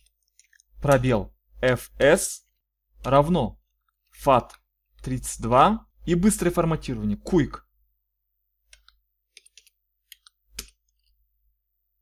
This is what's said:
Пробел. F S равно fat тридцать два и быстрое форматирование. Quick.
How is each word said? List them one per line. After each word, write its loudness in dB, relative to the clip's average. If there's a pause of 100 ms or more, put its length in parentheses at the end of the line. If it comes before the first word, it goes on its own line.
(800)
Пробел. 0 (300)
F -2
S 2 (560)
равно 0 (640)
fat 2 (540)
тридцать -10
два 2 (200)
и 0
быстрое 0
форматирование. -4
Quick. -2 (4000)